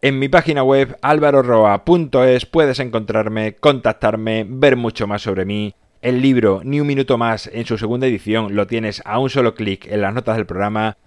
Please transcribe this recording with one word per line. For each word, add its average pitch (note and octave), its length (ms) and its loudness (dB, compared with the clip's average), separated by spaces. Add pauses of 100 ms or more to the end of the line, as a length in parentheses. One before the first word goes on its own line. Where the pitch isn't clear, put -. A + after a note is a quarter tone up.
En C3+ 180 0
mi C3+ 100 -2
página D3 340 2
web, C3+ 380 2
alvaroroa B2 800 4
punto D#3+ 400 2
es, B2+ 220 4
puedes C#3+ 340 0
encontrarme, A2 760 -4
contactarme, A2 920 0
ver C3 280 4
mucho A#2 320 -6
más G#2 160 -6
sobre F#2+ 220 -4
mí. G#2 280 -6 (280)
El B2 200 0
libro, A2 420 4
Ni C#3+ 160 -2
un D3 80 0
minuto C3+ 300 0
más, A2+ 340 -2
en A#2 140 -8
su A2+ 120 -4
segunda A#2+ 300 -2
edición, G#2+ 480 -2
lo G#2 120 0
tienes A2+ 380 -6
a A2 120 -4
un C3 120 0
solo B2 260 0
clic G2+ 320 -6
en G#2 140 -2
las G2 120 -2
notas A2+ 240 -4
del G#2+ 80 -4
programa. G#2 600 -4